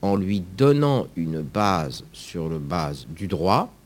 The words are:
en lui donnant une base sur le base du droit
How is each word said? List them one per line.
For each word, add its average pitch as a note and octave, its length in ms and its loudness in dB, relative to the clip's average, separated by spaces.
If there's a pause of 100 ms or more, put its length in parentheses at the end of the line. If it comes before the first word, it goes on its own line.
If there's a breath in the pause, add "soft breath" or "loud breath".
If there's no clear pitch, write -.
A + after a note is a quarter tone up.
en G2 140 2
lui G2 260 0 (140)
donnant C#3+ 520 4 (100)
une D#2+ 240 -2
base D#2 720 0
sur - 340 -8
le D#2+ 120 -4
base D2 500 -4
du F2 180 -8
droit G2 460 2 (120)